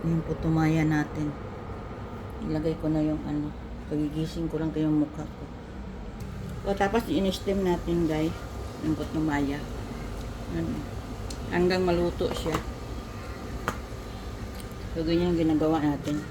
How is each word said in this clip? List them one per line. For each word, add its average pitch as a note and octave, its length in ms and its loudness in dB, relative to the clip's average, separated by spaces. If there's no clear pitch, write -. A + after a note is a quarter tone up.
Yung E3 240 2
putumaya D#3+ 560 4
natin. D3+ 480 2
Ilagay D#3+ 400 0
ko D#3 80 2
na D#3 80 4
yung D3+ 240 2
ano. D3 240 -2
Pagigising D#3 640 0
ko D#3 80 -2
lang D#3+ 160 0
kayong D#3 240 4
mukha D3 240 -2
ko. - 200 -10
O, G3+ 80 4
tapos G#3 320 4
in-steam F#3+ 560 2
natin, E3+ 400 2
guys. D#3 280 2
Yung D#3 80 2
putumaya. C#3+ 640 0
Ano. E3 240 0
Hanggang F3+ 400 4
maluto F3 480 2
siya. D#3 200 0
So, E3 80 -2
ganyan E3+ 320 4
yung E3 160 4
ginagawa D#3 320 6
natin. D3 400 2